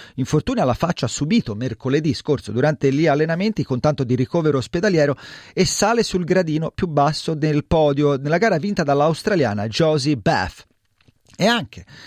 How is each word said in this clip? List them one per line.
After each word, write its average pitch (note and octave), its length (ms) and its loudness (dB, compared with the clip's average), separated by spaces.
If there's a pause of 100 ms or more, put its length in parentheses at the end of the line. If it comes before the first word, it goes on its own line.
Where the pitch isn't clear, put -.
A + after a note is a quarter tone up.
(140)
infortunio D#3 480 -2
alla C3 100 2
faccia E3 360 -2
subito D3+ 460 -2
mercoledì C3+ 600 -2
scorso - 380 -4
durante C#3 380 0
gli D3 160 2
allenamenti, D#3+ 580 0
con B2+ 160 -4
tanto D3 220 2
di B2 120 0
ricovero C#3+ 420 0
ospedaliero, D3+ 580 0 (380)
e F#3+ 140 2
sale A3+ 380 2
sul F3+ 200 -2
gradino D#3+ 460 0
più - 160 -6
basso D3+ 480 0
del D3+ 320 0
podio D3 500 2
nella D3 220 0
gara G#3 180 2
vinta F#3+ 260 -2
dall'australiana C#3+ 840 0
Josie D3 500 0
Bath. G#2 480 -2 (720)
E F3+ 100 0
anche A3 380 -2 (220)